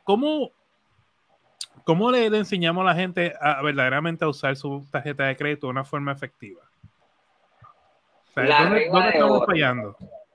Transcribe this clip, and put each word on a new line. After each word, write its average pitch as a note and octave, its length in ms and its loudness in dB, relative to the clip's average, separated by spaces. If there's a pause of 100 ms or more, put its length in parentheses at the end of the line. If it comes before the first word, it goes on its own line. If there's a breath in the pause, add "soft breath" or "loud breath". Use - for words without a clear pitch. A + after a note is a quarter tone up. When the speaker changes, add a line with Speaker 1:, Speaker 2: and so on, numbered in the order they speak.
Speaker 1:
¿cómo, C#4 460 0 (1300)
cómo F#3+ 260 2
le, A#3+ 200 2
le G#3+ 80 2
enseñamos F3+ 440 -2
a F#3+ 40 0
la F3 80 4
gente F3 460 -2
a, C#3+ 220 0
verdaderamente D3 640 0
a D#3 40 2
usar C#3 280 -2
su C#3 340 -10
tarjeta C#3+ 360 -6
de C3 100 -2
crédito D3 300 -6
de B2+ 60 -6
una C3+ 120 -6
forma C#3+ 280 -6
efectiva? A#2 500 -16 (1800)
Sea, B2+ 80 2
Speaker 2:
La D3 140 6
Speaker 1:
¿dónde, F#3 160 2
Speaker 2:
regla F#3 140 0
Speaker 1:
dónde F#3 160 4
Speaker 2:
de - 60 4
Speaker 1:
estamos C#3+ 220 4
Speaker 2:
oro. - 100 2
Speaker 1:
fallando? B2+ 500 0 (380)